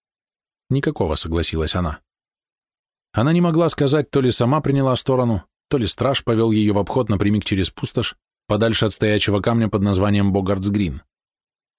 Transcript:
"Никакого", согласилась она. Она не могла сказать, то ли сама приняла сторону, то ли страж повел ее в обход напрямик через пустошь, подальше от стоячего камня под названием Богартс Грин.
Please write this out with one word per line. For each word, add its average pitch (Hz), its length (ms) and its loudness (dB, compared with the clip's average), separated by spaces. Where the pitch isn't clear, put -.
"Никакого", 127 460 -2
согласилась 80 600 -2
она. 85 260 -4
Она 131 220 0
не 175 80 2
могла 165 280 2
сказать, 143 420 0
то 143 100 2
ли 127 80 2
сама 123 320 0
приняла 135 340 0
сторону, 120 480 0
то 147 80 0
ли 113 100 -2
страж 120 360 -2
повел 113 280 2
ее 107 240 2
в - 20 0
обход 107 320 -2
напрямик 101 360 0
через 95 260 0
пустошь, - 440 -6
подальше 110 380 0
от 104 80 0
стоячего 104 480 0
камня 113 280 0
под 104 120 -2
названием 101 500 2
Богартс 98 360 0
Грин. 101 340 -2